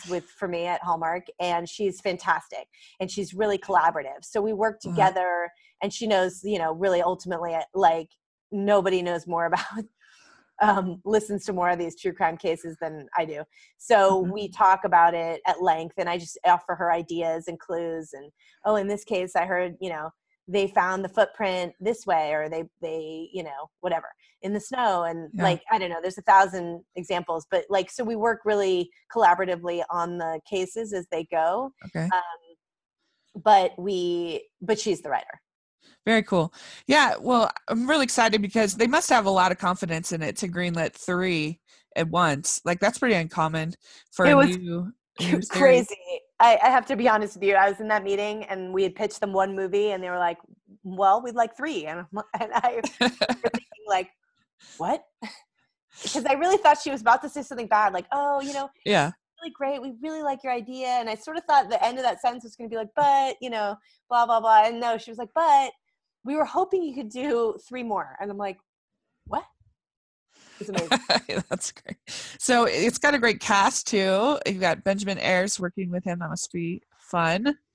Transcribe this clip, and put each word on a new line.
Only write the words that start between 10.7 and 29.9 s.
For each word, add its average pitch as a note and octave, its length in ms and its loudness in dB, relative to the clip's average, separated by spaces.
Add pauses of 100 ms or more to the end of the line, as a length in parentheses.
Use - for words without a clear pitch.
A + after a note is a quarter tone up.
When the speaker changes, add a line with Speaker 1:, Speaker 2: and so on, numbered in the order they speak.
Speaker 1:
listens G#3 400 0
to G#3 80 -4
more F3+ 160 2
of F3 100 0
these E3 200 -6
true F3+ 140 -4
crime E3+ 240 0
cases E3 440 -6
than D#3 260 -10 (100)
I E3 80 0
do. D#3 180 -10 (340)
So G3 440 4
Speaker 2:
Mm-hmm. F3+ 120 -2
Speaker 1:
we G3+ 160 -6
talk F#3+ 360 4
about E3+ 280 6
it E3 340 -4
at E3+ 140 0
length, E3 360 0
and F3 120 -2
I F3 80 -2
just E3+ 280 -12
offer F3 300 2
her E3+ 160 0
ideas E3 560 -2
and E3 120 -10
clues. E3 540 -6
And, C#3+ 180 -18 (340)
"Oh, G#3+ 120 2
in G3 100 -2
this G3+ 160 -6
case, F#3 320 -4
I F3 100 2
heard, F3+ 360 -2
you F#3 80 -8
know, D#3 220 -8 (360)
they G3 200 0
found F#3+ 360 0
the F#3 60 -6
footprint F#3 680 -2
this G3 260 -4
way," D#3 280 0
or D#3 160 -2
they, D#3+ 140 -6 (180)
they, D#3+ 520 -8
you F#3 100 -8
know, D3 260 -12 (120)
whatever, E3 260 -4 (340)
"in G3 120 -4
the G#3 60 -4
snow." G#3 440 -2
And, E3 300 -6
Speaker 2:
Yeah. F3 100 -2
Speaker 1:
like, F3+ 180 2 (100)
I - 80 2
don't F3+ 100 -4
know, E3 120 -6
there's F#3 160 -6
a G#3 60 -16
thousand F3+ 600 2 (120)
examples, F3 560 -6
but, F3 180 0
like, F#3+ 220 0
so B3 120 -8
we A3+ 120 -4
work A3+ 300 -2
really F#3+ 440 0 (240)
collaboratively F3 760 2
on F3 300 -4